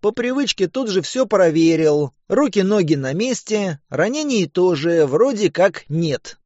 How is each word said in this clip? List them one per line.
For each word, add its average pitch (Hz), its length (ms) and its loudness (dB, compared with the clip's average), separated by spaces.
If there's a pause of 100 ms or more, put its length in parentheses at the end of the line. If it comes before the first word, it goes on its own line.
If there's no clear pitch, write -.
По 175 100 0
привычке 247 560 -2
тут 247 220 -6
же 185 120 0
все 254 260 -4
проверил. 160 840 2 (160)
Руки-ноги 196 720 0
на 135 160 -6
месте, 208 680 -4 (100)
ранений 220 600 -2
тоже 170 580 2
вроде 202 460 0
как - 360 0
нет. 156 580 -4